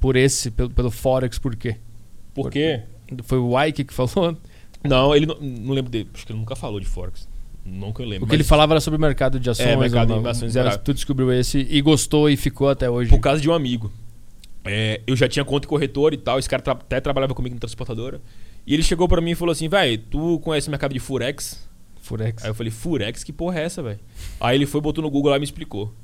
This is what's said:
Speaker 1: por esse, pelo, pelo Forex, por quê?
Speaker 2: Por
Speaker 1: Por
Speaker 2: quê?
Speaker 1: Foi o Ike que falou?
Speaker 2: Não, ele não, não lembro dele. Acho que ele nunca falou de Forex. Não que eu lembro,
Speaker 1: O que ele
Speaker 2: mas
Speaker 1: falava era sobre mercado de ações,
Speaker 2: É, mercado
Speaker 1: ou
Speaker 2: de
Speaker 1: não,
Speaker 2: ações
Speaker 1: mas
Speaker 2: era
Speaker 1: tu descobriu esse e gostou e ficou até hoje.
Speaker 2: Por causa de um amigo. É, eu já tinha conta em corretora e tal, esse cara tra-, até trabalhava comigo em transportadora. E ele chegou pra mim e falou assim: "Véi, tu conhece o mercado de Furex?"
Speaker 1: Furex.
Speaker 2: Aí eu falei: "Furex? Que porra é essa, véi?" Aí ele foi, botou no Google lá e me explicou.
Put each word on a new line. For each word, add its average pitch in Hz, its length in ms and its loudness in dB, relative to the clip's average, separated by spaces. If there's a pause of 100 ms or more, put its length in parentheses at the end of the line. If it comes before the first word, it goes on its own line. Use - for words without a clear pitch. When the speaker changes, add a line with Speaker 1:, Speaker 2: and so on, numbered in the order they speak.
Speaker 1:
por 131 160 4
esse, 131 340 4
pelo, 123 200 0
pelo 127 200 0
Forex, 127 480 0
por 123 180 -2
quê? 113 200 -4 (580)
Speaker 2:
Por 131 100 -4
Speaker 1:
Por 127 80 -6
Speaker 2:
quê? 143 300 0 (420)
Speaker 1:
Foi 131 140 0
o 123 240 2
Ike 147 220 0
que - 100 -12
falou? 170 420 0 (480)
Speaker 2:
Não, 139 300 6
ele 151 120 6
não, 160 140 -6
não 131 340 -6
lembro 127 160 -2
dele. 113 240 -4
Acho - 120 -14
que 113 60 -10
ele 110 60 -6
nunca 113 160 -6
falou 107 260 -6
de 95 60 -6
Forex. - 400 -6 (400)
Não 98 260 -6
que - 80 -8
eu 127 60 -8
lembro, 165 180 -4
Speaker 1:
O 110 40 -2
que 143 60 4
ele 156 80 6
Speaker 2:
mas - 60 2
Speaker 1:
falava 151 240 6
era 156 80 6
sobre 151 180 0
mercado 135 400 2
de 123 120 0
ações, 120 180 0
Speaker 2:
É, 117 80 4
mercado 120 360 4
Speaker 1:
ou 110 60 2
Speaker 2:
de 110 60 0
Speaker 1:
não, 120 60 0
Speaker 2:
ações 117 240 -2
Speaker 1:
mas - 20 0
Speaker 2:
era 110 220 2
Speaker 1:
tu 143 160 0
descobriu 131 360 0
esse 127 380 2
e 147 140 4
gostou 151 480 4
e 139 60 4
ficou 139 340 2
até 131 180 0
hoje. 120 220 4
Speaker 2:
Por - 80 12
causa 147 240 2
de 151 80 2
um - 20 4
amigo. 123 400 -2 (720)
É, 107 420 -2
eu 131 100 2
já 127 120 4
tinha 139 160 -2
conta 139 220 -2
em - 20 -12
corretora 147 460 2
e - 40 -4
tal, 131 200 0
esse - 100 -2
cara - 140 0
tra-, 139 100 0
até 127 280 -4
trabalhava 135 340 0
comigo 123 200 -4
em 120 40 -10
transportadora. 120 640 -8 (460)
E 139 80 0
ele 160 80 2
chegou 175 260 4
pra 170 120 2
mim 165 100 0
e 170 40 -2
falou 170 180 0
assim: 156 160 -4
"Véi, 151 300 2
tu 151 420 -2
conhece 151 280 -2
o - 20 -6
mercado 143 220 -2
de 127 80 -4
Furex?" 131 680 -6 (320)
Speaker 1:
Furex. 110 440 -4
Speaker 2:
Aí 110 60 -4
eu 107 40 -4
falei: 113 160 -4
"Furex? 117 540 -4
Que 156 80 -12
porra 170 280 -4
é 156 40 -2
essa, 175 180 -6
véi?" 104 160 -8 (420)
Aí 120 160 4
ele 143 100 4
foi, 147 140 -2
botou 151 220 -2
no 151 80 -2
Google 143 200 2
lá 139 60 4
e 143 40 0
me 147 40 -4
explicou. 110 480 -8 (120)